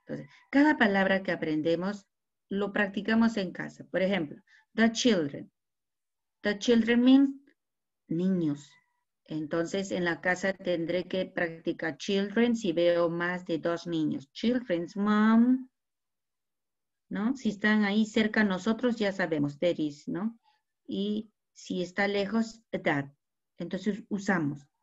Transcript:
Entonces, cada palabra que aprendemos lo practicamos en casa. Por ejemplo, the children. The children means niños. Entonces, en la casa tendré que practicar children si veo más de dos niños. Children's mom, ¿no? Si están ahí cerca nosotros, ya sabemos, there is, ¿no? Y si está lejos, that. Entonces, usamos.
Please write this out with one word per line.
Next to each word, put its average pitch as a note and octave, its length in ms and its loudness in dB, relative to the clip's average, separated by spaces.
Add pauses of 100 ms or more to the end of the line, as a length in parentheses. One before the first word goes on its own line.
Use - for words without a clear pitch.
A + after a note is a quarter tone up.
Entonces, D3 220 -12 (220)
cada D4 280 4
palabra F#3+ 460 2
que F#3 80 -2
aprendemos E3 760 -2 (420)
lo G3 240 -2
practicamos A3 640 0
en F#3 140 -2
casa. - 340 -12
Por F3 160 -4
ejemplo, F#3 400 -2 (320)
the A3+ 180 4
children. F#3 600 0 (880)
The G#3 180 -2
children A#3 440 4
means C4+ 260 8 (800)
niños. E3+ 600 -2 (560)
Entonces, E3 640 -4
en F#3 120 -2
la E3+ 160 -2
casa F#3 340 -2
tendré F3 520 -4
que F#3 200 -4
practicar E3 720 -6
children G#3 580 0
si F#3 180 -2
veo E3+ 360 4
más F3 360 -4
de E3 140 -4
dos E3+ 280 -4
niños. D3+ 460 -4
Children's G3 640 -2
mom, A3 720 4 (1400)
¿no? G#3 280 -2
Si - 120 -2
están G#3+ 360 2
ahí G#3+ 200 2
cerca A3 380 0
nosotros, A3+ 540 0
ya G3+ 160 0
sabemos, D3 460 -2
there E3+ 220 0
is, D3 260 -6
¿no? G3 300 -4 (480)
Y G#3 460 -6 (220)
si - 280 -6
está G3+ 280 -2
lejos, G3+ 520 -2 (220)
that. C#3+ 220 0 (520)
Entonces, F#3 520 -6
usamos. E3+ 580 -2 (160)